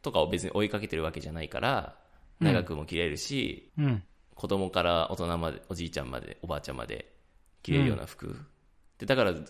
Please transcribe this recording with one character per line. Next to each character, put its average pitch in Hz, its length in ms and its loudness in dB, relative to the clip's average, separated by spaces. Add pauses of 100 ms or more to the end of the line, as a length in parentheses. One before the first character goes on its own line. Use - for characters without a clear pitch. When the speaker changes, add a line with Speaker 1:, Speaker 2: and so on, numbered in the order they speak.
Speaker 1:
と - 100 -4
か 85 80 6
を 78 80 6
別 87 160 0
に 95 60 -4
追 104 140 2
い 104 40 2
か 104 120 -2
け 101 80 -6
て - 80 -4
る 80 60 0
わ 80 100 -2
け 78 80 -8
じ 76 80 -10
ゃ 76 40 -8
な 82 100 -6
い 78 60 -6
か - 120 -6
ら、 123 360 0 (440)
Speaker 2:
う 175 40 4
ん。 - 20 8
Speaker 1:
長 90 180 4
く 85 120 -4
も 76 80 -6
着 80 120 -4
れ 85 120 2
る 73 80 -2
し、 - 640 -4
Speaker 2:
う 151 40 2
ん。 120 200 2 (320)
Speaker 1:
子 - 140 -6
供 98 200 2
か 90 140 4
ら 85 280 4
大 92 60 -4
人 85 220 0
ま 82 120 0
で、 - 200 -8
お 92 40 -6
じ 85 120 -4
い 76 40 -6
ち - 80 -6
ゃ 69 40 -2
ん 64 80 -8
ま 65 100 -6
で、 - 220 -12
お - 40 -8
ば 78 100 -2
あ 71 40 -4
ち - 80 -10
ゃ 69 40 -6
ん 65 40 -8
ま 58 100 -8
で - 280 -10 (480)
着 - 100 -2
れ 139 100 6
る 131 60 4
よ 110 60 2
う - 20 -2
な - 80 -6
服。 - 220 -12
Speaker 2:
う - 60 -8
ん。 - 140 -14 (520)
Speaker 1:
で、 107 80 -8
だ 131 100 4
か 123 80 6
ら、 95 80 4
フ 78 160 -6